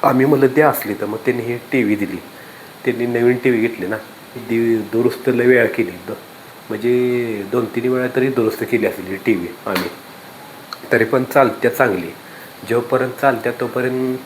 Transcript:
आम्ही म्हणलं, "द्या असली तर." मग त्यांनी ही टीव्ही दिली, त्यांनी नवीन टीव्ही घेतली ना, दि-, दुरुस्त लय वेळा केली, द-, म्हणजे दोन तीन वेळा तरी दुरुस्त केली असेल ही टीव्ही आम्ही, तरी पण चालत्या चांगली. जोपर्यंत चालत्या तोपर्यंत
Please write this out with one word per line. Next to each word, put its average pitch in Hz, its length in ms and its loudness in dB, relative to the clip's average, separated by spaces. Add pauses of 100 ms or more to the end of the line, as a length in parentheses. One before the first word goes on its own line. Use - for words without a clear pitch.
आम्ही 131 240 4
म्हणलं, 135 200 4
"द्या 143 220 4
असली 107 260 -2
तर." 104 120 -6
मग 104 100 -4
त्यांनी 123 260 -2
ही 120 160 -4 (140)
टीव्ही 107 240 2
दिली, 98 200 -6 (680)
त्यांनी 120 220 0
नवीन 120 300 2
टीव्ही 123 240 2
घेतली 110 260 -2
ना, 107 100 -4 (400)
दि-, 117 440 0 (120)
दुरुस्त 120 420 0
लय 120 120 2
वेळा 120 200 6
केली, 101 240 -2
द-, 90 220 -12 (560)
म्हणजे 120 840 -2
दोन 120 120 0
तीन 120 280 -2
वेळा 127 140 0 (100)
तरी 131 120 2
दुरुस्त 117 420 0
केली 107 160 2
असेल 92 200 -4
ही 95 100 -6
टीव्ही 92 320 0 (180)
आम्ही, 92 240 -4 (1000)
तरी 110 120 4
पण 127 200 0
चालत्या 123 520 2
चांगली. 92 320 0 (640)
जोपर्यंत 120 500 0
चालत्या 120 400 0
तोपर्यंत 127 640 -2